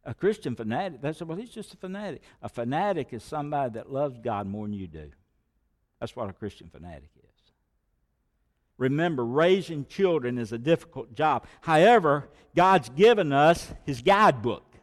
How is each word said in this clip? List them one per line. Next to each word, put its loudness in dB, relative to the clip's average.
A -10
Christian -2
fanatic, -6
they -6
say, -12
"Well, -10
he's -14
just -16
a -20
fanatic." -12
A -12
fanatic -4
is -12
somebody -6
that -14
loves -4
God -4
more -8
than -8
you -10
do. -18
That's -12
what -8
a -12
Christian -14
fanatic -20
is. -20
Remember, 0
raising 0
children -2
is -6
a -8
difficult -4
job. -2
However, 4
God's 4
given 4
us 4
His -6
guidebook. 2